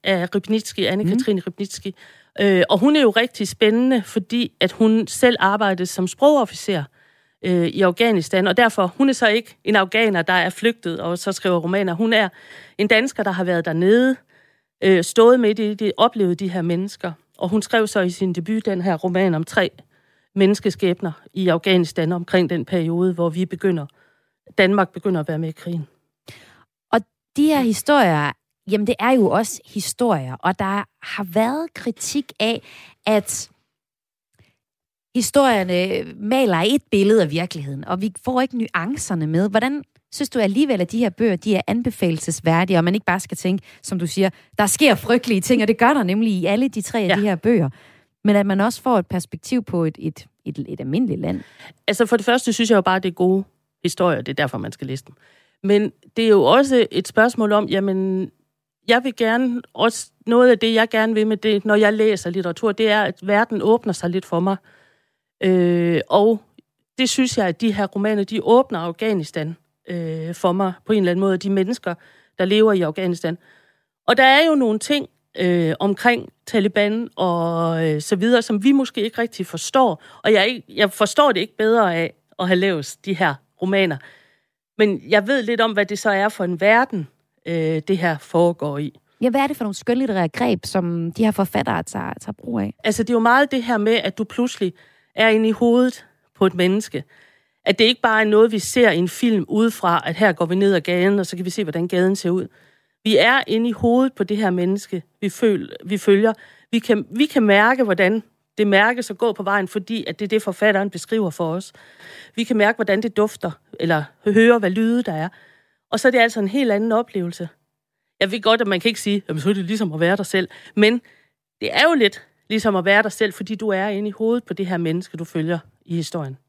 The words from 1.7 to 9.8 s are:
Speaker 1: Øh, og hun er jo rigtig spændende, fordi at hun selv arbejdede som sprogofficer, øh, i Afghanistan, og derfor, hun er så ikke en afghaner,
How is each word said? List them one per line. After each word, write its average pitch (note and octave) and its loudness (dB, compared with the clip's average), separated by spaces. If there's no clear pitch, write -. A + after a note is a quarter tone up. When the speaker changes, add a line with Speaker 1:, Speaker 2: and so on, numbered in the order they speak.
Speaker 1:
Øh, G3 4
og G3 4
hun C#4+ 4
er D4+ 4
jo A#3+ 6
rigtig A3+ -2
spændende, A#3 2
fordi A#3 -4
at C4+ 0
hun A3 2
selv B3 2
arbejdede G3 0
som F#3 -4
sprogofficer, A3+ 2
øh, F3 0
i - -4
Afghanistan, F#3+ 2
og F#3+ 0
derfor, A3 2
hun C4+ 0
er C4+ 2
så A#3+ 0
ikke A3+ -2
en G#3+ 0
afghaner, G3 0